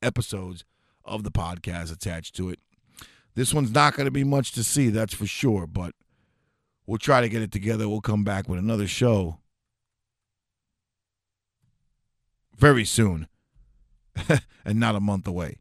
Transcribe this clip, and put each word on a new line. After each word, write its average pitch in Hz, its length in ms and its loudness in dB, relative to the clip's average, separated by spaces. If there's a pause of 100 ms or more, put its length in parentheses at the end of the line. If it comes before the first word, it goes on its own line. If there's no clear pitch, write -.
episodes 95 640 -6 (400)
of 107 180 -8
the 101 80 -6
podcast 85 600 -6
attached 82 420 -10
to 92 140 -6
it. 87 100 -12 (760)
This 127 180 0
one's 139 180 2
not 147 240 6
gonna 139 160 0
be 139 120 0
much 139 300 0
to 117 100 -2
see, 131 260 2
that's 110 240 -2
for - 120 -6
sure, 101 400 0
but 87 300 -8 (880)
we'll 117 120 -4
try 127 240 4
to 117 80 0
get 110 120 -2
it 104 100 -4
together. 107 360 -2
We'll 107 140 -4
come 107 220 0
back 98 260 -4
with 92 100 -2
another 104 280 0
show 98 520 2 (3250)
very 131 280 8
soon 90 420 0 (880)
<laughs> 90 120 -8 (380)
and 107 140 0
not 110 160 2
a 101 40 -2
month 101 280 -2
away. 87 340 -6